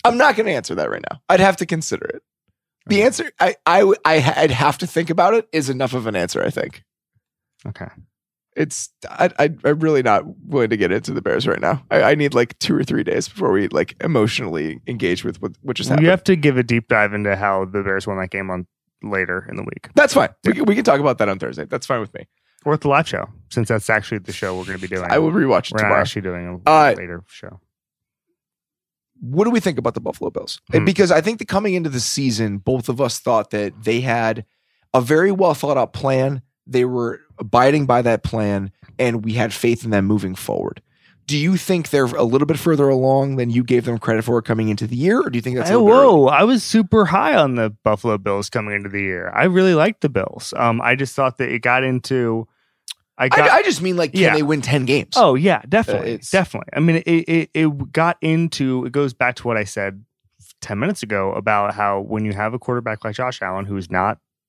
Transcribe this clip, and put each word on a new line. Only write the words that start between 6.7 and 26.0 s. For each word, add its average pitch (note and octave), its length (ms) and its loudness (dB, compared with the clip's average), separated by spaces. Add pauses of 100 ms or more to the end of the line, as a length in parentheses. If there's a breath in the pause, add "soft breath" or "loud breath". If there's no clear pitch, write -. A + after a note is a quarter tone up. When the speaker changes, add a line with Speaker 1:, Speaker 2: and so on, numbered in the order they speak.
Speaker 2:
Okay. - 220 -12 (680)
Speaker 1:
It's, - 360 -6 (180)
I, - 280 0
I, - 120 2 (160)
I'm D3 140 2
really D#3 240 2
not G2+ 200 2 (220)
willing B2 240 0
to A2+ 80 -2
get F#2 160 0
into A#2 180 -4
the - 100 -6
Bears - 260 0
right - 120 0
now. F2+ 320 0
I, - 120 4
I C#3+ 120 4
need, D3 180 0
like, A#2+ 260 -2
two - 180 -2
or - 80 -2
three - 180 -2
days - 240 -2
before F#3+ 240 -4
we, G2 160 0
like, - 340 -4
emotionally E2 840 -2
engage F#2+ 380 -4
with - 160 -10
what, - 100 -8 (100)
what B2+ 140 -6
just - 140 -6
Speaker 2:
We - 60 0
Speaker 1:
happened. D#3 120 4
Speaker 2:
have F#3 160 2
to F#3+ 140 2
give C#3+ 200 2
a B2+ 60 2
deep A#2 240 -2
dive G#2 260 2
into G#2 220 -2
how G2 300 -2
the G2 180 -4
Bears G2 240 -4
won G2 120 -4
that F#2 120 -6
game G2 180 -8
on F2+ 160 -8 (380)
later F#2+ 460 -4
in - 80 -12
the G2+ 60 -8
week. - 320 -14
Speaker 1:
That's C#4+ 180 4
fine. C3+ 160 2 (160)
We - 60 2
Speaker 2:
Yeah. G3 40 0
Speaker 1:
can, - 100 -2
we G#3 100 4
can A#3 100 -2
talk C#3+ 160 4
about C#3+ 160 0
that G#2 120 0
on G2 100 -2
Thursday. D2+ 260 -8
That's C#3 200 -8
fine B2+ 140 -2
with G#2 140 -10
me. - 120 -16 (400)
Speaker 2:
Or D3 80 0
at D3+ 80 -2
the D3 80 -4
live D3 180 2
show, - 220 -8 (200)
since A#2 200 -2
that's A2 200 -2
actually G#2+ 300 -2
the F#2 140 -14
show F#2 240 -6
we're F#2 80 -10
gonna F#2+ 120 -10
be F#2 100 -10
doing. F#2 220 -6
Speaker 1:
I C#3+ 100 2
will D#3+ 120 0
rewatch C#3 360 2
it - 60 -10
Speaker 2:
We're G#2+ 40 -2
not G#2+ 60 2
Speaker 1:
tomorrow. G2+ 180 2